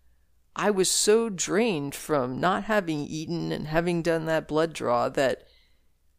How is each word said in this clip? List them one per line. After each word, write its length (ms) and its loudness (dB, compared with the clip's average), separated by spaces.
I 160 2
was 180 2
so 400 4
drained 640 0
from 460 -2
not 240 0
having 380 -2
eaten 500 -6
and 160 -6
having 340 2
done 240 0
that 220 0
blood 260 0
draw 360 0
that 340 0